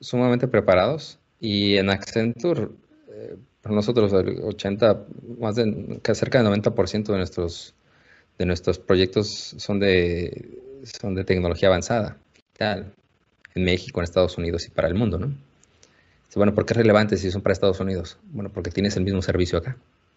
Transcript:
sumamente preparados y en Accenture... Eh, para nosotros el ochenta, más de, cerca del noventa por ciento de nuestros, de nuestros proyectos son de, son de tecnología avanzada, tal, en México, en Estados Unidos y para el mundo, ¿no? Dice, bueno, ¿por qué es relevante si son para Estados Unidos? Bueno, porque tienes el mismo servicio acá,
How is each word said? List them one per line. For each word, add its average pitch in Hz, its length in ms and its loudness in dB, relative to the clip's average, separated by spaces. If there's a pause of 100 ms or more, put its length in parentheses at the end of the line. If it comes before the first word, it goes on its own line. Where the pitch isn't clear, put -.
sumamente 123 460 0
preparados 110 680 2 (220)
y 101 380 2
en 98 120 2
Accenture... 113 800 -2 (420)
Eh, 107 260 -16 (260)
para 107 120 -4
nosotros 107 400 2
el 92 300 2
ochenta, 101 640 0 (340)
más 110 160 -4
de, 110 440 -2 (140)
cerca - 240 0
del 117 80 4
noventa 104 300 2
por 92 120 0
ciento 104 260 -2
de 98 60 0
nuestros, 85 540 -6 (640)
de 90 80 -2
nuestros 90 320 0
proyectos - 800 0
son 101 220 -4
de, 87 800 0 (240)
son 104 320 -8
de 95 80 -2
tecnología 90 460 2
avanzada, 104 480 0 (380)
tal, 101 380 -4 (640)
en 92 80 0
México, 90 360 0
en 87 40 0
Estados 87 340 0
Unidos 85 300 -4
y - 20 -18
para - 180 0
el 87 60 0
mundo, 98 240 0
¿no? 92 100 -4
Dice, - 1120 -16
bueno, 104 140 6
¿por 104 120 2
qué - 80 0
es 113 40 0
relevante 107 400 6
si 92 140 -2
son 95 100 -2
para 98 120 2
Estados 92 260 0
Unidos? 95 460 -6
Bueno, 131 280 -10
porque 90 160 -6
tienes 98 280 -2
el 92 60 0
mismo 95 200 0
servicio 90 340 0
acá, 131 200 -6 (400)